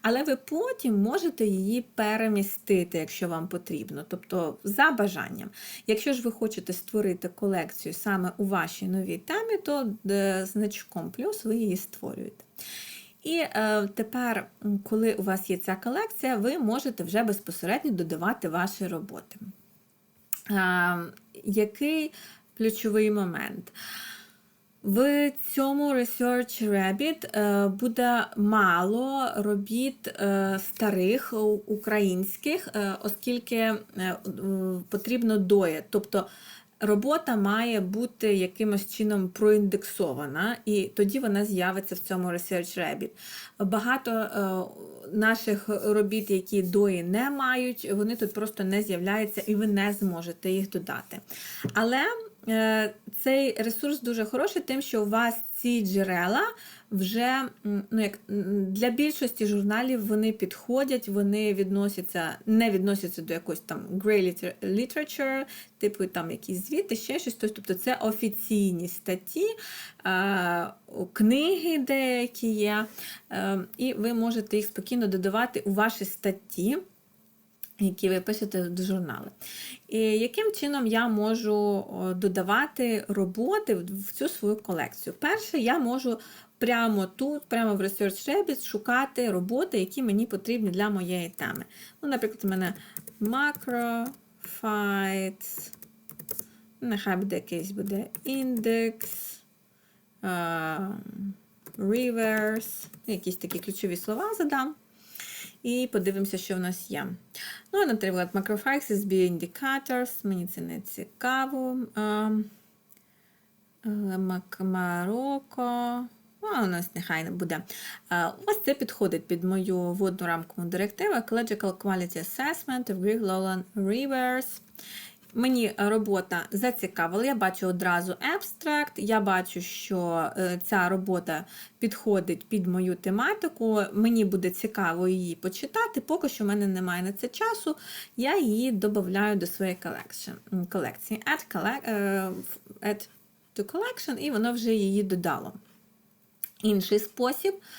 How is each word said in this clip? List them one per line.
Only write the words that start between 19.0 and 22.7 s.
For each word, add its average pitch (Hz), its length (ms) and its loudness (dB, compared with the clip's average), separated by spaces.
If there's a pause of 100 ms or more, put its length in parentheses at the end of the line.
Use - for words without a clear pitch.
А, 180 460 4 (480)
який 285 680 2 (460)
ключовий 220 520 4